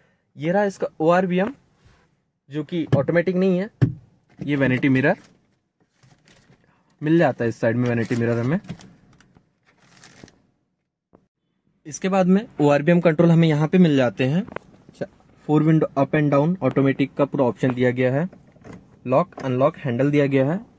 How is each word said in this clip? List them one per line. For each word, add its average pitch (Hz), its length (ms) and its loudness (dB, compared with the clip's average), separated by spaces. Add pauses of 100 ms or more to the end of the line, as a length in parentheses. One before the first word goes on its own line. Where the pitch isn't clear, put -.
(360)
ये 147 160 -6
रहा 202 120 0
इसका 196 240 -6 (120)
ओआरवीएम 180 540 0 (1000)
जो 151 120 -8
कि 165 220 -6 (120)
ऑटोमेटिक 170 380 0
नहीं 185 240 0
है। 202 100 -8 (680)
ये 143 160 -4
वैनिटी 131 340 0
मिरर 135 280 2 (1800)
मिल 156 160 2
जाता 139 260 0
है 117 60 0
इस 110 100 -10
साइड 117 160 -2
में, 123 140 -2
वैनिटी 117 260 -4
मिरर 117 240 -2
हमें। 135 200 -2 (3250)
इसके 160 240 -8
बाद 190 180 0
में 196 180 2 (160)
ओआरबीएम 147 380 2
कंट्रोल 170 320 2
हमें 165 160 4
यहाँ 151 200 0
पे 190 100 0
मिल 165 200 6
जाते 127 260 0
हैं। 156 200 0
अच्छा, - 640 -14 (420)
फोर 151 160 2
विंडो 160 240 2 (100)
अप 135 140 -2
and 147 220 0
down 151 300 0
ऑटोमेटिक 135 500 0
का 143 120 0
पूरा 135 200 -2
ऑप्शन 123 280 -2
दिया 123 180 0
गया 127 220 -2
है। 160 160 -2 (800)
लॉक 139 260 0 (100)
अनलॉक 135 340 -2
हैंडल 131 340 -2
दिया 143 140 2
गया 135 260 0
है। 196 80 -4 (180)